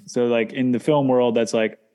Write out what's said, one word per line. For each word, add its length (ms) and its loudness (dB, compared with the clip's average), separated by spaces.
So, 200 -2
like, 260 0
in 200 0
the 80 -2
film 260 0
world, 300 2
that's, 180 0
like, 240 -2